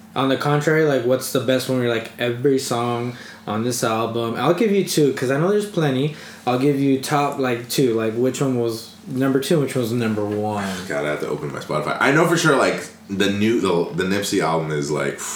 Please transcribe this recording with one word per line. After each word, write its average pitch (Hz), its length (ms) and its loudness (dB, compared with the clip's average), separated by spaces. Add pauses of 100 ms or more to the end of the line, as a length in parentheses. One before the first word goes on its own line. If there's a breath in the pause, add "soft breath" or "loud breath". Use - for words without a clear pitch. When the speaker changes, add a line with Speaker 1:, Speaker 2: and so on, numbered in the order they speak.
(160)
Speaker 1:
On 135 140 0
the 131 80 2
contrary, 147 480 2
like, 135 180 0
what's 127 280 0
the - 80 0
best 127 280 0
one 131 100 0
where 120 100 0
you're 117 60 0
like, 113 240 -4
"Every 123 400 0
song 120 560 -2 (320 loud breath)
on 107 180 -2
this 123 200 -2
album," 113 540 0
I'll 147 160 2
give 208 160 2
you 196 140 2
two, 143 280 2
'cause 131 180 -2
I 139 80 0
know 170 120 2
there's 208 160 0
plenty. 147 500 0 (300 loud breath)
I'll 127 120 0
give 139 220 2
you 135 220 2
top, 143 360 0
like, 123 300 -2
two. 131 260 2
Like, 110 200 0
which 127 260 0
one 131 180 0
was 117 320 -4 (160)
number 135 340 0
two 170 160 2
and 143 80 2
which 135 100 -4
was 120 180 0
number 110 320 0
one? 104 400 -2 (240)
Speaker 2:
God, 73 160 -4
I 76 40 -2
have 73 120 -4
to - 80 -4
open 73 240 -6
my 73 60 -8
Spotify. 73 420 -4
I 127 120 4
know 165 140 6
for 165 120 2
sure, 156 180 4
like, 104 300 0 (240)
the 98 200 2
new, 107 300 2
the, 85 420 0
the 92 60 0
Nipsey 98 320 0
album 80 300 0
is, 73 200 -2
like, 69 300 -4 (160)